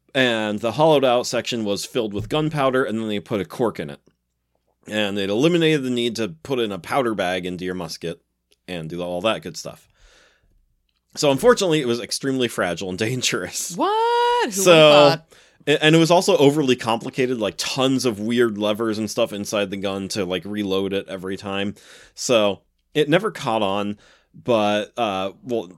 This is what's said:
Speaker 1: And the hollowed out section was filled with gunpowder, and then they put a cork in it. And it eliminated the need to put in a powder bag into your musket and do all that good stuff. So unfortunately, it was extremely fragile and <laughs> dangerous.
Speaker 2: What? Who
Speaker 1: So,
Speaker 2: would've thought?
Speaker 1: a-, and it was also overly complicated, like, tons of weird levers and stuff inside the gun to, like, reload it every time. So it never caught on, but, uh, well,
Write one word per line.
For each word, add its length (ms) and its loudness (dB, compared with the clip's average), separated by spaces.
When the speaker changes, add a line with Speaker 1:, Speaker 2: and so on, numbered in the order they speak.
Speaker 1:
And 460 0
the 140 -2
hollowed 320 4
out 240 2
section 360 -4
was 200 -4
filled 280 -4
with 160 -6
gunpowder, 560 0
and 140 -4
then 100 -6
they 120 -4
put 200 -4
a 40 -4
cork 340 -2
in 120 -8
it. 100 -18
And 300 -2
it 120 -2
eliminated 540 2
the 60 -4
need 260 -2
to 120 -4
put 160 -4
in 140 -2
a 80 -8
powder 340 -2
bag 320 -4
into 180 -8
your 100 -4
musket 460 -10
and 240 -10
do 100 -8
all 200 -6
that 220 -2
good 140 -14
stuff. 300 -16
So 160 2
unfortunately, 480 2
it 80 -2
was 120 0
extremely 480 -2
fragile 400 -4
and 100 -6
<laughs> 0 -
dangerous. 800 -4
Speaker 2:
What? 720 0
Who 60 -8
Speaker 1:
So, 200 2
Speaker 2:
would've 480 8
thought? 120 -20
Speaker 1:
a-, 180 2
and 100 6
it 40 6
was 120 4
also 260 4
overly 400 4
complicated, 600 -2
like, 180 -2
tons 480 0
of 160 0
weird 380 2
levers 400 -2
and 120 -4
stuff 220 -2
inside 380 -4
the 60 -6
gun 320 -6
to, 160 -4
like, 200 -4
reload 480 -2
it 160 -4
every 280 -8
time. 380 -6
So 480 0
it 140 0
never 220 2
caught 320 -2
on, 360 -2
but, 600 0
uh, 360 -2
well, 360 -6